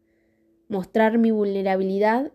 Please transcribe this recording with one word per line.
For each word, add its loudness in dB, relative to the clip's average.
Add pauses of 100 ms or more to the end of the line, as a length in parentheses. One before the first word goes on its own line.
(680)
Mostrar 0
mi 4
vulnerabilidad -2